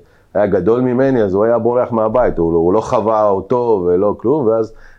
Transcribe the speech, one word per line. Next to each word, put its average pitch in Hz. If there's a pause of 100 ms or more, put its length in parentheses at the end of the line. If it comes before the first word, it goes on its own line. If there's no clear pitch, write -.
(340)
היה 101
גדול 101
ממני, 127
אז 95
הוא 101
היה 117
בורח 120
מהבית, 110
הוא 82
לא, 85
הוא 85
לא 110
חווה 110
אותו 101
ולא 92
כלום, 135
ואז 110 (260)